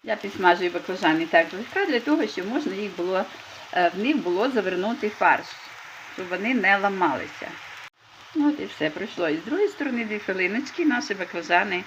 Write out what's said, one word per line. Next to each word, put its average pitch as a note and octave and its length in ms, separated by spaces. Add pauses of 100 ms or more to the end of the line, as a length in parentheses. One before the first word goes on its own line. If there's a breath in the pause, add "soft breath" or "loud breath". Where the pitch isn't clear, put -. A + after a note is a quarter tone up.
Я G#3+ 120
підсмажую F3+ 560
баклажани E3+ 540
так D#3+ 260
злегка A#3+ 340
для C4 140
того, D4 280
щоб F#3+ 200
можна A#3+ 280
їх G3 200
було, F#3 300 (480 loud breath)
е, F3 220
в F#3+ 40
них C4+ 180
було F3+ 320
завернути G#3 600
фарш, F3 360 (720)
щоб F3+ 120
вони G3 260
не G3 240
ламалися. F3+ 760 (840)
Ну D4 140
от D4 100
і - 60
все, - 240
пройшло F3 400
і D#3 80
з E3 60
другої F4 240
сторони A#3+ 380
дві G#3+ 140
хвилиночки, G3+ 680
наші A#3+ 280
баклажани F3+ 720